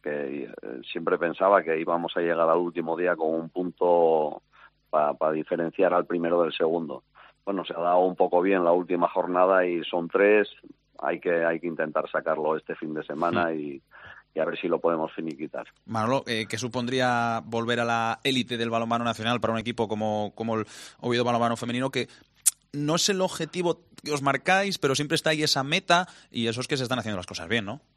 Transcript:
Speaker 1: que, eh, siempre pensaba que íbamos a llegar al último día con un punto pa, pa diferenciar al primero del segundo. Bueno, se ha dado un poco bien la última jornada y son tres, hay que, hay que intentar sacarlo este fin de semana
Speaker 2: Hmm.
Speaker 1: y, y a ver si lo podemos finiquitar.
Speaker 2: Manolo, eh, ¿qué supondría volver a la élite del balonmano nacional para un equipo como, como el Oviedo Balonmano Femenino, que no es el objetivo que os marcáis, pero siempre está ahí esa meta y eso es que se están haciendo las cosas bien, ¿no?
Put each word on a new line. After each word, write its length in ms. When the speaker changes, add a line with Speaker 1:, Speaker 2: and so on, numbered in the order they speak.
Speaker 1:
que, 420
eh, 60
siempre 280
pensaba 440
que 160
íbamos 380
a 40
llegar 280
al 100
último 380
día 180
con 180
un 180
punto 920
pa, 240
pa 160
diferenciar 640
al 120
primero 360
del 120
segundo. 500
Bueno, 200
se 100
ha 60
dado 200
un 160
poco 260
bien 220
la 80
última 360
jornada 580
y 180
son 240
tres, 400
hay 220
que, 240
hay 160
que 80
intentar 420
sacarlo 460
este 180
fin 200
de 100
semana 460
Speaker 2:
Hmm. 100
Speaker 1:
y, 220
y 60
a 40
ver 160
si 80
lo 100
podemos 360
finiquitar. 520
Speaker 2:
Manolo, 400
eh, 220
¿qué 100
supondría 880
volver 340
a 40
la 380
élite 360
del 120
balonmano 320
nacional 380
para 140
un 40
equipo 300
como, 480
como 220
el 80
Oviedo 240
Balonmano 320
Femenino, 340
que 180
no 220
es 120
el 140
objetivo 580
que 80
os 100
marcáis, 560
pero 160
siempre 220
está 140
ahí 120
esa 220
meta 420
y 160
eso 140
es 80
que 80
se 60
están 160
haciendo 180
las 100
cosas 220
bien, 160
¿no? 160